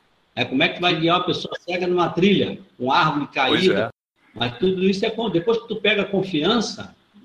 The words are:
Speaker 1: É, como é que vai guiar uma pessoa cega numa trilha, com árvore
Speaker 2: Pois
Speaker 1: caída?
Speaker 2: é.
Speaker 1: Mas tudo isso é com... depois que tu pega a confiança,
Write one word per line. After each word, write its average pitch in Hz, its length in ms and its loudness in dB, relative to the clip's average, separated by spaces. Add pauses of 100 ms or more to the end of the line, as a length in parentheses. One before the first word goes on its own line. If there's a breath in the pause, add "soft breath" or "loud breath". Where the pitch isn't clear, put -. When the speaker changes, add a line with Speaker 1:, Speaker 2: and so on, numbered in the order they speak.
(360)
Speaker 1:
É, 120 80 -2
como 131 200 0
é 180 60 2
que 180 120 -8
vai 175 180 2
guiar 165 200 4
uma 170 60 -2
pessoa - 340 -4
cega 185 260 -4
numa 175 240 2
trilha, 165 480 2 (200)
com 127 140 -2
árvore 151 340 2
Speaker 2:
Pois - 100 -14
Speaker 1:
caída? 131 580 2
Speaker 2:
é. - 40 -20 (360)
Speaker 1:
Mas 120 240 -4
tudo 185 260 0
isso 196 220 0
é 220 60 0
com... 226 180 -4
depois 185 300 0
que - 80 -14
tu 208 100 -6
pega 208 260 0
a - 20 -2
confiança, 180 920 -2 (300)